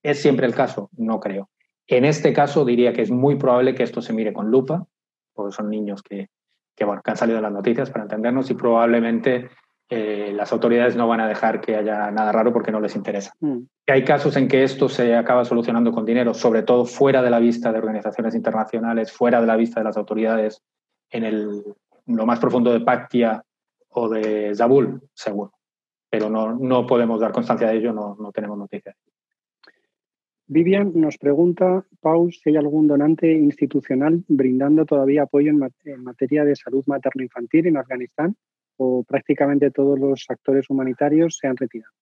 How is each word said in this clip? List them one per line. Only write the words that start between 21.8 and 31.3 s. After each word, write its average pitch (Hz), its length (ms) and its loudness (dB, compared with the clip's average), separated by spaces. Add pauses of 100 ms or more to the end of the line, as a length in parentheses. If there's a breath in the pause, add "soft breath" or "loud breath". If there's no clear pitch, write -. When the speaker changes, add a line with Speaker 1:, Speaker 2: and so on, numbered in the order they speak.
Speaker 1:
lo 113 220 -2
más 120 100 0
profundo 120 340 2
de 117 100 2
Paktia 120 600 0 (460)
o 117 200 -4
de 107 440 -2
Zabul, 117 480 2 (140)
seguro. 101 380 -8 (580)
Pero 107 180 -2
no, 110 240 -2
no 127 320 0
podemos 117 340 0
dar 110 120 0
constancia 117 360 -2
de 113 100 0
ello, 113 160 -2
no, 104 260 -8
no 104 120 -12
tenemos 104 280 -10
noticias. 98 360 -14 (1500 soft breath)
Speaker 2:
Vivian 185 480 2
nos 156 220 0
pregunta, 175 680 2 (160)